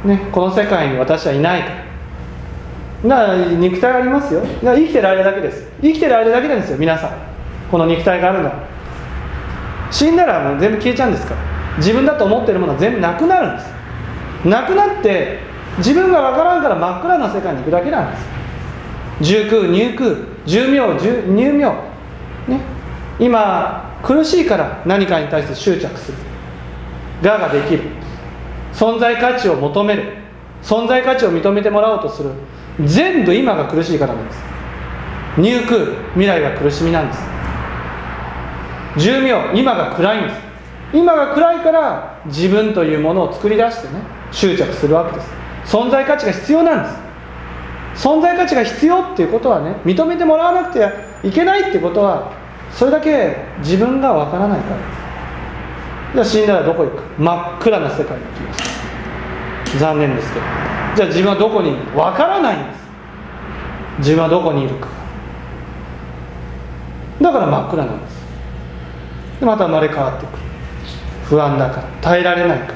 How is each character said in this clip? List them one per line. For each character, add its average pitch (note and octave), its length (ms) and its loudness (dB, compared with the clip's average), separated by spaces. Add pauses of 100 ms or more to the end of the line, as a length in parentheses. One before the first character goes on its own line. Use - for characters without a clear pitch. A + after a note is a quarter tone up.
ね、 G3 300 2
こ F3+ 80 2
の F#3 120 0
世 G#3 140 2
界 E3+ 220 2
に B2+ 80 -2
私 C#3 280 0
は D#3 60 2
い C#3 80 0
な E3+ 180 2
い - 60 -2
か - 60 -6
ら。 - 1500 -4
だ G#3 60 4
か F#3 60 2
ら F3+ 120 2
肉 F3 340 2
体 B3 140 4
あ B3+ 80 4
り B3+ 80 2
ま C#4 120 2
す C#4+ 120 -2
よ。 E3+ 80 2
だ - 60 -4
か - 60 -6 (180)
ら B3 40 6
生 D#4 120 6
き D#4 60 -4
て B3+ 80 4
る G3 60 4
間 F#3+ 160 4
だ G3 100 4
け G3 60 -2
で D#3 140 -2
す。 - 120 -12 (160)
生 D#4 120 6
き D#4 80 0
て E4 60 4
る B3 100 6
間 A3+ 140 4
だ B3 100 4
け D4 80 -2
な C4 80 2
ん - 20 0
で - 80 -4
す - 40 -4
よ、 C3 60 -2
皆 D#3+ 200 2
さ D#3 100 -4
ん。 - 40 -6 (600)
こ F#3 60 4
の E3 80 4
肉 E3 180 2
体 F3+ 160 4
が F3+ 100 4
あ F#3+ 40 2
る F#3 100 0
の C#3 60 0
は。 - 60 -6 (1300)
死 D4+ 220 4
ん E4+ 60 6
だ F4+ 80 6
ら D#3 240 2
も C#3+ 80 0
う - 20 -4
全 G3+ 120 4
部 A3 100 0
消 B3 120 2
え A#3+ 40 -2
ち C4 40 0
ゃ B3+ 60 4
う G#3 40 2
ん - 20 2
で D3 60 0
す - 60 -6
か - 80 -6
ら。 - 140 -4 (300)
自 F#3 160 4
分 C4+ 140 4
だ D4 100 2
と G#3+ 80 2
思 A3 160 4
っ - 20 -4
て A3 100 4
る F#3 60 2
も F3+ 60 2
の D3 80 0
は C3+ 60 -4
全 A3 140 2
部 A3+ 60 -2
な F3 140 2
く D#4 140 2
な F#4 120 6
る G3+ 140 0
ん - 20 -6
で - 60 -8
す。 - 60 -12 (800)
な A3+ 160 4
く F#4+ 100 0
な G#4 140 4
っ G4+ 160 -2
て、 F#3+ 340 2 (400)
自 F#3+ 160 4
分 F#4 180 4
が E4 100 6
分 C4 160 2
か D#4+ 60 4
ら F4 160 4
ん D4 40 -2
か C#4+ 60 4
ら G3 60 2
真 F3+ 240 -2
っ - 40 -8
暗 E4+ 160 4
な A3+ 100 0
世 G3+ 100 -2
界 F3+ 140 -2
に C3 60 -4
行 B2+ 60 -6
く D#3 60 0
だ F3 100 4
け C#4+ 100 -2
な C4 160 0
ん - 40 -6
で - 60 -8
す。 - 80 -8 (960)
住 G#3 260 4
空、 G#3 200 4
入 G#3 260 2
空、 B3 160 0 (380)
寿 A3 220 2
命、 C#4 100 6 (200)
住-、 A3 320 0
入 B3 220 4
命。 C#4+ 120 4 (840)
ね。 B3+ 140 -2 (580)
今、 G#3+ 800 2
苦 D4+ 240 4
し F4 160 4
い E4 60 2
か G#3 100 4
ら D3 300 -2
何 G3 180 4
か E3+ 140 2
に D3 80 -4
対 D3 160 0
し C#3 60 -6
て C3 60 -6
執 F3+ 240 0
着 - 200 -6
す - 120 -10
る。 - 60 -10 (1080)
我 G#3 140 4
が E3+ 120 0
で C#3+ 120 2
き D3 160 0
る。 - 60 -4 (920)
存 A3+ 260 2
在 A#3 180 4
価 B3 220 2
値 G3+ 80 0
を E3 80 4
求 C#3+ 280 0
め G#3 120 2
る。 - 180 -4 (500)
存 A3+ 240 2
在 B3+ 160 4
価 C4 120 2
値 A#3+ 120 2
を F3 40 4
認 E3+ 200 2
め G3+ 100 2
て G#3 80 2
も G#3 120 2
ら A3 120 4
お G3 40 0
う - 40 -4
と D3 80 -4
す - 140 -8
る。 C3+ 80 -4 (520)
全 C#4 400 4
部 F3 120 4
今 A#3+ 180 2
が D3+ 140 0
苦 E3 160 0
し E3+ 120 0
い D3 40 0
か C#3 80 2
ら A#2 80 -2
な A2+ 60 -6
ん A2 60 -8
で - 60 -10
す。 - 60 -10 (960)
入 A3+ 240 4
空、 A#3 180 2 (340)
未 F#3 120 4
来 F3 160 2
が C#3 160 0
苦 C#3+ 140 2
し D3+ 120 -2
み E3 80 2
な E3 120 2
ん C3+ 40 -2
で - 60 -6
す。 - 60 -8 (1800)
寿 A#3 240 4
命、 B3 320 2
今 B3 220 4
が E3+ 200 -2
暗 F#3+ 200 4
い G3+ 80 0
ん - 40 -2
で - 60 -6
す。 - 140 -12 (460)
今 E4 220 6
が C#4+ 180 2
暗 E4+ 220 4
い E4 40 -6
か E4 140 4
ら C#4+ 440 0 (100)
自 D3+ 200 0
分 G#3 260 2
と E3+ 120 2
い D#3 100 2
う D3+ 60 0
も D#3+ 120 2
の F#3 100 2
を C#3+ 100 -2
作 - 160 -2
り G#3+ 80 2
出 A#3 140 4
し - 100 -8
て C3 80 -10
ね、 C#3+ 60 -8 (360)
執 G3 260 2
着 D3+ 160 0
す - 140 0
る D3+ 80 6
わ E3 140 4
け - 80 -8
で - 40 -8
す。 - 80 -12 (360)
存 A3+ 240 2
在 C4+ 160 4
価 D4 100 2
値 C#4+ 100 -4
が G3 60 0
必 A3 220 0
要 E4 100 6
な D#4+ 160 4
ん C#3+ 40 -4
で A2+ 60 -6 (1080)
す。 - 100 0
存 D#4 140 6
在 F4 160 4
価 F4+ 100 2
値 D#4 80 2
が A#3+ 80 4
必 - 220 0
要 F4+ 160 6
っ F4+ 120 -6
て F3+ 100 2
い - 20 4
う F3 80 0
こ A3+ 60 2
と B3+ 100 2
は F#3+ 100 4
ね、 D#3 240 -4
認 F#3 220 4
め E4+ 100 0
て E4+ 80 0
も D#4 140 6
ら E4 80 2
わ F4 80 4
な F4+ 160 2
く - 40 -8
て B3+ 60 0
は G3+ 120 4 (320)
い G3 60 0
け D#4 140 2
な F#4+ 140 4
い G4 140 0
っ - 20 -4
て E3+ 60 2
こ E3+ 100 0
と G#3+ 120 2
は、 F3+ 300 0 (400)
そ - 140 2
れ C#4 60 4
だ D#4 100 2
け D4+ 340 2 (240)
自 D#3 160 0
分 B3+ 240 2
が C4 140 4
わ D3 140 2
か F3+ 100 -4
ら G3 100 0
な G3+ 80 2
い D3 60 -2
か - 80 -6
ら。 - 80 -4 (1400)
じ B3+ 60 2
ゃ - 20 4
あ G#3 40 4
死 G#3+ 180 2
ん G#3 40 4
だ G3+ 120 4
ら D3 40 0
ど E3 100 2
こ E3 120 2
行 C3 60 -4
く？ - 120 -10 (180)
真 F3 360 0
っ - 20 -12
暗 G#3+ 220 2
な C#3+ 80 -2
世 C#3 160 -2
界 B2+ 120 -6
に B2 60 -10
行 - 80 -12
き - 100 -10
ま - 120 -8
す。 - 1200 -8
残 D3+ 220 2
念 C#3 160 2
で A2+ 60 -2
す - 120 -6
け A#2 60 -4
ど。 A#2+ 60 -6 (500)
じ G#3+ 60 4
ゃ F#3+ 40 6
あ - 40 -2
自 E3 120 2
分 G3 120 4
は - 40 0
ど G#3 120 4
こ A3 120 2
に？ D3+ 140 0 (220)
わ E3+ 160 2
か D4+ 140 2
ら G4 120 2
な B3+ 140 2
い D#3 40 -4
ん C#3+ 80 -6
で - 80 -12
す。 - 60 -16 (1160)
自 D3 180 4
分 E3 80 4
は D#3 60 2
ど E3+ 120 4
こ E3 120 0
に C#3 100 0
い C3+ 60 -2
る C3+ 60 -4
か。 - 120 -10 (2250)
だ E4 120 4
か B3+ 60 4
ら F3 80 2
真 C3+ 200 0
っ - 40 -8
暗 D#3 140 -2
な A#2 60 -6
ん A2 100 -6
で - 80 -14
す。 - 80 -14 (1200)
で、 C4+ 40 0
ま A3 120 4
た G3 80 2
生 D#3+ 80 0
ま D#3 80 4
れ D3+ 80 2
変 D3 80 -4
わ C3 180 -2
っ - 20 -8
て C3+ 60 -8
い - 60 -10
く。 - 80 -12 (880)
不 D3+ 140 4
安 C#3 180 2
だ B2+ 100 2
か - 120 -6
ら、 - 20 -10 (180)
耐 F3 200 4
え - 20 0
ら F3 120 2
れ F3 120 2
な D#3+ 80 2
い B2+ 40 -2
か - 80 -8
ら。 - 80 -10